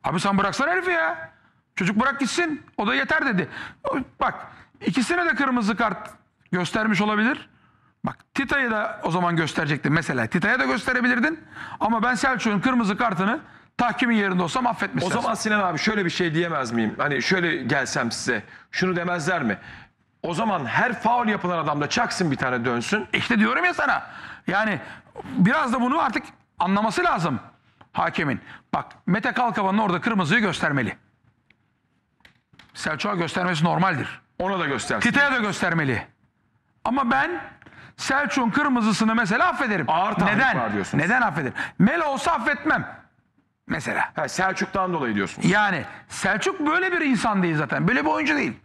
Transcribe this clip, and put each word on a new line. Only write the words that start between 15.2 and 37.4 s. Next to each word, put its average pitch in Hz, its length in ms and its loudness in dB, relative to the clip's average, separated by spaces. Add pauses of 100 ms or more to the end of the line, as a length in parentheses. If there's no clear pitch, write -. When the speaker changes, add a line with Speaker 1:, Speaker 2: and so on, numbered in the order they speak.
Speaker 2:
zaman 233 120 -2
Sinan 214 260 0
abi, 175 180 0
şöyle 208 260 0
bir 170 60 2
şey 170 240 0
diyemez 156 380 -2
miyim? 110 260 0
Hani 139 240 0
şöyle 170 340 2
gelsem 127 560 -2
size, 113 300 -2 (280)
şunu 185 260 0
demezler 175 460 -2
mi? 104 160 0 (640)
O 165 120 -4
zaman 190 320 -2
her 214 340 0
faul 240 280 2
yapılan 180 300 -2
adam 147 220 -2
da 147 80 -2
çaksın 196 420 0
bir 131 60 0
tane, 127 280 -2
dönsün. 127 480 -2
Speaker 1:
İşte - 260 0
diyorum 247 260 2
ya 359 100 0
sana. 262 280 0 (440)
Yani 196 340 0 (440)
biraz 254 480 4
da 254 80 0
bunu 262 200 2
artık 214 220 -2 (360)
anlaması 214 460 0
lazım 170 360 0 (520)
hakemin. 147 480 -2 (340)
Bak, 143 120 -2 (200)
Mete 220 260 2
Kalkavan'ın 208 460 2
orada 180 220 2
kırmızıyı 208 400 2
göstermeli. 143 560 0 (1800)
Selçuk'a 190 400 -4
göstermesi 170 500 0
normaldir. 165 560 2 (180)
Speaker 2:
Ona 185 200 -2
da 165 80 -2
göstersin. 131 440 0
Speaker 1:
Tita'ya 277 220 4
da 254 60 0
göstermeli. 165 680 0 (800)
Ama 254 260 0
ben 302 300 0 (560)